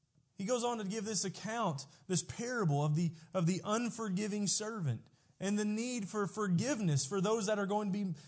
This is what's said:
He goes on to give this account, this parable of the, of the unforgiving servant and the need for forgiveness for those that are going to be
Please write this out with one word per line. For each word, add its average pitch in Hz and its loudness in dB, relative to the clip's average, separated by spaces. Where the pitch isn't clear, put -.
He 196 -4
goes 233 2
on 240 0
to 214 -4
give 202 -2
this 214 0
account, 202 -2
this 175 2
parable 214 0
of 151 2
the, 165 2
of 185 2
the 180 2
unforgiving 208 0
servant 196 0
and 202 2
the 214 2
need 226 -2
for 202 0
forgiveness 202 2
for 196 0
those 220 2
that 208 2
are 202 2
going 208 0
to 196 0
be 196 -2